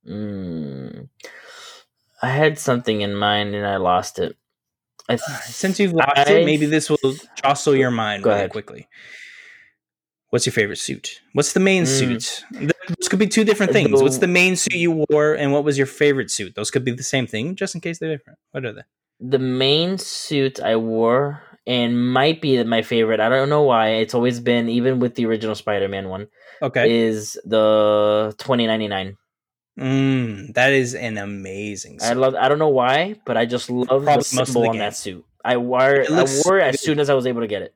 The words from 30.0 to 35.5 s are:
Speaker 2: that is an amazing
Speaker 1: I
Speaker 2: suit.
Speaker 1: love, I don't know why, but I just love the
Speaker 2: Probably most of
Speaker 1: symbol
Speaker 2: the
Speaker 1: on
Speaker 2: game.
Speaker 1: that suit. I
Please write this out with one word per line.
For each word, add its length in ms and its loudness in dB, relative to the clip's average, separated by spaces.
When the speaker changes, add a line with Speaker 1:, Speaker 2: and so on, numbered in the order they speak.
Speaker 2:
that 200 4
is 220 0
an 220 -8
amazing 840 -10
Speaker 1:
I 80 -2
Speaker 2:
suit. 80 0
Speaker 1:
love, 180 2
I 140 2
don't 100 2
know 100 2
why, 460 2
but 120 -4
I 80 2
just 240 -6
love 180 -2
the 180 2
Speaker 2:
Probably 100 6
most 220 0
of 100 0
Speaker 1:
symbol 160 0
Speaker 2:
the 60 2
Speaker 1:
on 60 -2
Speaker 2:
game. 40 -6
Speaker 1:
that 160 -6
suit. 300 -12
I 140 0